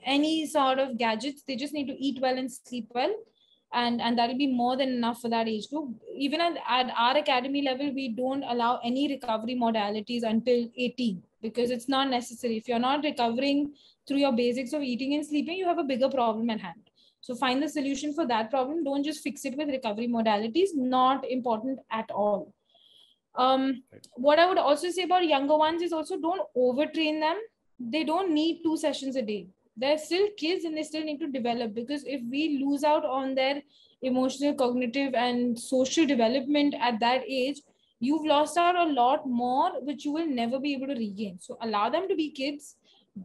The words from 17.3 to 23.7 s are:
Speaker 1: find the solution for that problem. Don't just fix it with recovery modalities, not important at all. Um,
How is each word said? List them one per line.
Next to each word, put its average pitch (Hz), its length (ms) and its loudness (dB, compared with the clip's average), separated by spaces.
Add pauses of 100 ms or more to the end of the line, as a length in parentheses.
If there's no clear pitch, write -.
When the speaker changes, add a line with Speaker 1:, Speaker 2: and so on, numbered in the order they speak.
Speaker 1:
find 254 260 0
the 311 80 0
solution 294 460 -4
for 320 140 0
that 226 220 0
problem. 285 340 0
Don't 277 180 0
just 302 220 -4
fix - 200 -6
it 254 120 -6
with 302 120 -2
recovery 240 380 -4
modalities, 226 680 2
not 254 540 2
important 247 520 -2 (100)
at 220 220 -4
all. 208 420 0 (800)
Um, 262 480 2 (100)